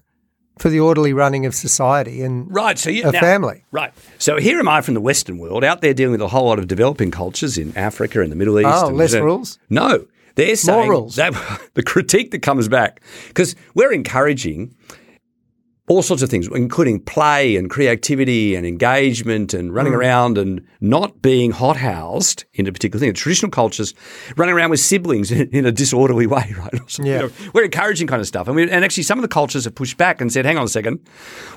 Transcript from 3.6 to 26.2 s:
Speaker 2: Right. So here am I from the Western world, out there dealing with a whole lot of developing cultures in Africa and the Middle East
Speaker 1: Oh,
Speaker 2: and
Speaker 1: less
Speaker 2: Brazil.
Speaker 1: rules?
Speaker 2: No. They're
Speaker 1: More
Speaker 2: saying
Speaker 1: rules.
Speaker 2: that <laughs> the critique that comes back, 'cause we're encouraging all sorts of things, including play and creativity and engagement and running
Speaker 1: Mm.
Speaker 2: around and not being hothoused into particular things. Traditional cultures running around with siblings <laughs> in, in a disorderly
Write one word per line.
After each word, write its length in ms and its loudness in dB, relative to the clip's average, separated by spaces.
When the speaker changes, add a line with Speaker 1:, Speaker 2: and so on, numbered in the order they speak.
Speaker 2:
Right. 200 -6
So 180 0
here 240 2
am 80 0
I 140 2
from 120 -2
the 60 0
Western 380 -2
world, 260 -2
out 160 0
there 120 4
dealing 200 2
with 100 0
a 60 -2
whole 180 0
lot 140 2
of 80 -6
developing 420 0
cultures 480 -6
in 180 -8
Africa 440 -2
and 100 0
the 60 -8
Middle 240 2
East 100 4
Speaker 1:
Oh, 160 4
Speaker 2:
and 100 -2
Speaker 1:
less 140 4
Speaker 2:
Brazil. 140 2
Speaker 1:
rules? 340 -2
Speaker 2:
No. 380 0
They're 100 2
Speaker 1:
More 100 2
Speaker 2:
saying 340 2
Speaker 1:
rules. 260 0
Speaker 2:
that 440 -4
<laughs> 40 -20
the 80 0
critique 480 0
that 120 -8
comes 260 0
back, 340 0
'cause 220 0
we're 180 4
encouraging 840 -2
all 140 4
sorts 220 0
of 80 0
things, 240 -2
including 440 0
play 580 0
and 120 -2
creativity 840 0
and 120 -4
engagement 840 0
and 220 -6
running 180 0
Speaker 1:
Mm. 40 0
Speaker 2:
around 420 2
and 240 -2
not 400 0
being 300 4
hothoused 1040 -2
into 180 -2
particular 320 -4
things. 140 0
Traditional 320 -2
cultures 420 -2
running 160 2
around 160 2
with 100 2
siblings 500 0
<laughs> 80 0
in, 120 0
in 160 0
a 60 4
disorderly 540 2